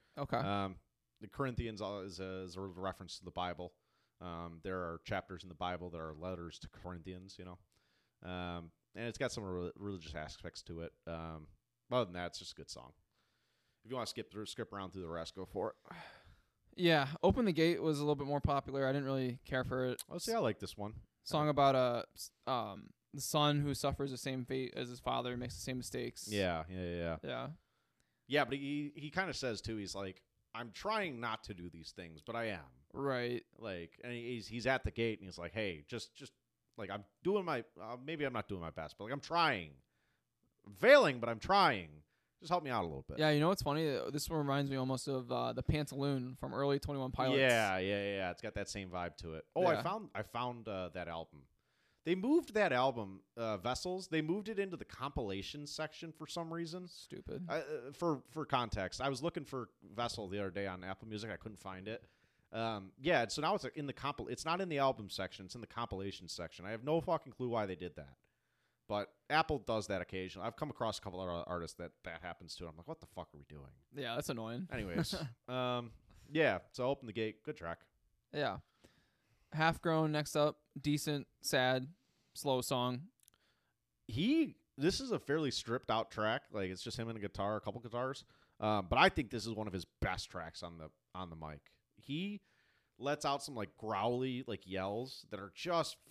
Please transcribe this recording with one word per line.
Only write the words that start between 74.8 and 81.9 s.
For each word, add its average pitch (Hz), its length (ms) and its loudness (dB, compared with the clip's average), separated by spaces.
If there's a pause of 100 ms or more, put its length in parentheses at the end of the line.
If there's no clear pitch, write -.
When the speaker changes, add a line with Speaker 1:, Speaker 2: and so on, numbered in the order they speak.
Speaker 2:
um, 123 440 -2 (380)
yeah, 143 280 6 (140)
so 127 180 0
Open 139 160 -2
the 110 60 -8
Gate. 110 320 -2
Good 151 120 -6
track. 85 220 -6 (560)
Speaker 1:
Yeah. 135 240 0 (960)
Half 160 280 4
Grown 160 320 4
next 151 240 0
up. 151 220 6 (200)
Decent, 147 480 2 (160)
sad, 131 440 4 (480)